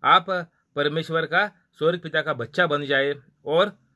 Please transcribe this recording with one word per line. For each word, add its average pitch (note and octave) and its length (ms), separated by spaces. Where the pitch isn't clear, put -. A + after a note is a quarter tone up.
आप F3 220
परमेश्वर D#3 500
का, F#3+ 220
स्वर्ग E3+ 520
पिता D#3+ 220
का D3+ 120
बच्चा B2 320
बन D3 200
जाए C#3 280
और F3 340